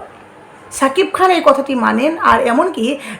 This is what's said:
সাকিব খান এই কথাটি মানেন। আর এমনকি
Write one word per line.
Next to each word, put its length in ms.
সাকিব 420
খান 180
এই 140
কথাটি 300
মানেন। 420
আর 240
এমনকি 560